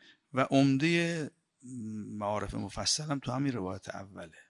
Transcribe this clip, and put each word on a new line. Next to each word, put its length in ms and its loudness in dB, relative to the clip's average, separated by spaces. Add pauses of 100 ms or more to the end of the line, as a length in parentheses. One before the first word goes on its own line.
(320)
و 80 2
عمده 920 4 (800)
معارف 440 -2
مفصل 480 -2
هم 160 -2
تو 140 -4
همین 200 0
روایت 360 -4
اوله. 500 -14 (120)